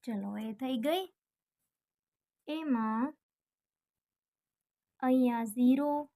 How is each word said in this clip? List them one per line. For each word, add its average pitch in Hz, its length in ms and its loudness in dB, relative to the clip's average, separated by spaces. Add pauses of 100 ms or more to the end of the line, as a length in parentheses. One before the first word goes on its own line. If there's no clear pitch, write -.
ચલો, 202 260 -6 (120)
એ 220 180 -8
થઈ 262 240 -4
ગઈ. 330 180 2 (1500)
એમાં 254 600 -2 (2000)
અહીંયા 247 420 2
ઝીરો 254 400 4 (260)